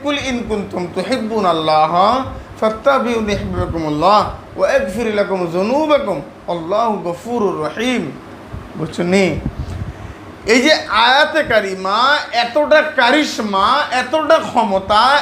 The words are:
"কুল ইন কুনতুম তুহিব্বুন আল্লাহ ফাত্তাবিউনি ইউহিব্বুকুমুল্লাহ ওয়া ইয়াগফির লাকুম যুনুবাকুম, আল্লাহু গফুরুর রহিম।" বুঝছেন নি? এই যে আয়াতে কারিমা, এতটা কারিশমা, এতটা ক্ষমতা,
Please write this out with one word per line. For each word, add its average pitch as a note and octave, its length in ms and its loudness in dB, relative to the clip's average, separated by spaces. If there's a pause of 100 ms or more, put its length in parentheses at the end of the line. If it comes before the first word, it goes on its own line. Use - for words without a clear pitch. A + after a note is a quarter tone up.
"কুল C#4+ 140 -2
ইন B3 300 -4
কুনতুম F#3+ 460 -4
তুহিব্বুন G#3+ 520 -2
আল্লাহ E3 800 2 (360)
ফাত্তাবিউনি A3 760 0
ইউহিব্বুকুমুল্লাহ F3+ 960 0 (260)
ওয়া F#3+ 140 2
ইয়াগফির A3 440 -2
লাকুম F#3 320 0
যুনুবাকুম, G#3+ 760 0 (260)
আল্লাহু F3+ 600 -2
গফুরুর F3+ 560 -2
রহিম।" G#3+ 460 -2 (640)
বুঝছেন D#3+ 300 -4
নি? F3+ 320 2 (1040)
এই A#3+ 160 4
যে D#4 120 6
আয়াতে C#4 720 2
কারিমা, G#3 720 0 (140)
এতটা B3+ 500 2
কারিশমা, B3 1120 2
এতটা C#4+ 480 2
ক্ষমতা, G#3+ 840 2